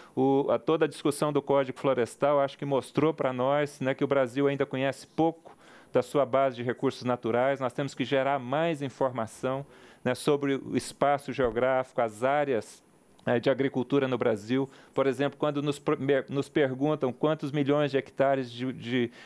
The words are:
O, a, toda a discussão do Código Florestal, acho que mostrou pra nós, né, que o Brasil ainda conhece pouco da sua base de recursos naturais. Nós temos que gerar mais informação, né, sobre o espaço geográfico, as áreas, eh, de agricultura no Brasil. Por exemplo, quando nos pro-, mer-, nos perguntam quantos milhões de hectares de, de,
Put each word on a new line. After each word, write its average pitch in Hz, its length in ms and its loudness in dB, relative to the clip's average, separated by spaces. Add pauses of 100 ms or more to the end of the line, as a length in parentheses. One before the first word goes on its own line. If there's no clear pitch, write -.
(160)
O, 135 340 4
a, 117 80 2
toda 160 280 0
a - 20 2
discussão 151 460 -2
do 139 80 0
Código 139 360 0
Florestal, 139 600 2
acho 139 160 -2
que - 80 -10
mostrou 143 480 0
pra 139 180 -2
nós, 139 480 0
né, 135 160 0
que 143 100 -4
o - 20 2
Brasil 135 400 2
ainda 139 180 0
conhece 131 420 -4
pouco - 480 -2 (380)
da 131 80 4
sua 135 240 0
base 131 320 2
de 120 60 -6
recursos 123 400 -2
naturais. 123 580 0
Nós 123 140 -4
temos 139 200 -4
que 135 100 -4
gerar 135 340 0
mais 143 420 -2
informação, 131 880 -4 (360)
né, 127 120 0
sobre 143 400 0
o 127 240 -6
espaço 139 520 -2
geográfico, 127 720 0
as 113 240 -2
áreas, 139 580 -2 (420)
eh, 120 140 2
de 131 100 -2
agricultura 131 600 0
no 123 100 0
Brasil. 120 500 0 (240)
Por 135 140 2
exemplo, 135 320 -2
quando 143 240 -2
nos 143 160 -2
pro-, 151 180 -2
mer-, 135 320 0
nos 135 200 -4
perguntam 139 640 0
quantos 151 400 -2
milhões 147 400 2
de 135 40 2
hectares 135 540 0
de, 123 220 -6
de, 117 380 -2 (160)